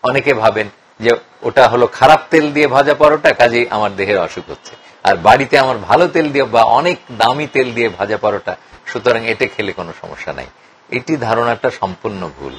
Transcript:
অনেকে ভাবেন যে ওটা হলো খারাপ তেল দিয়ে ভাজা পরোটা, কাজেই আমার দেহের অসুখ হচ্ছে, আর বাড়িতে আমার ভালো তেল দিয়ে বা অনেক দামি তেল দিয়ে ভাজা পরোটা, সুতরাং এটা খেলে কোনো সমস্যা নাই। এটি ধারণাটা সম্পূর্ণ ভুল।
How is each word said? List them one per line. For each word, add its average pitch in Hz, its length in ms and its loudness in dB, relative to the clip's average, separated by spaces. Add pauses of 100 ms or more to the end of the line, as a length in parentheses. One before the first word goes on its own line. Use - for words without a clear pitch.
অনেকে 131 300 0
ভাবেন 107 360 0 (300)
যে 110 100 0 (320)
ওটা 120 260 4
হলো 120 200 2
খারাপ 151 420 4
তেল 151 240 0
দিয়ে 147 140 2
ভাজা 139 260 2
পরোটা, 151 400 2
কাজেই 120 360 2
আমার 104 260 -2
দেহের 98 220 -2
অসুখ 85 320 -6
হচ্ছে, - 260 -16 (280)
আর 98 120 2
বাড়িতে 123 440 2
আমার 131 180 0
ভালো 117 300 2
তেল 156 240 -2
দিয়ে 139 140 0
বা 117 180 2
অনেক 143 340 2 (200)
দামি 127 300 0
তেল 127 260 -2
দিয়ে 117 160 -2
ভাজা 101 280 -4
পরোটা, 101 380 -4 (300)
সুতরাং 113 400 -2
এটা 113 200 -2
খেলে 104 260 -8
কোনো 85 300 -10
সমস্যা 82 320 -14
নাই। 65 120 -12 (440)
এটি 135 280 -6
ধারণাটা 117 520 -2
সম্পূর্ণ 98 600 -8 (100)
ভুল। 67 200 -12